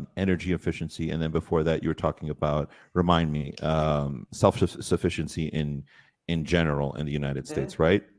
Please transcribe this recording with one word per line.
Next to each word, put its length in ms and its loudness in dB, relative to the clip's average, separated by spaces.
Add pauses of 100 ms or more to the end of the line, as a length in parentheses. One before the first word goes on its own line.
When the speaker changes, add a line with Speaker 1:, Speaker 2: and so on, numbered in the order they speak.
(160)
Speaker 1:
energy 380 0
efficiency, 560 -4
and 120 -2
then 100 -2
before 320 0
that, 200 2
you 60 0
were 60 0
talking 340 -2
about, 400 -2 (240)
remind 380 4
me, 300 -4
um, 720 0
self-sufficiency 1160 0
in, 360 -4 (440)
in 180 -2
general 500 2
in 100 -6
the 60 -4
United 340 -4
Speaker 2:
Mm-hmm. 80 -12
Speaker 1:
States, 260 -6
right? 240 6 (160)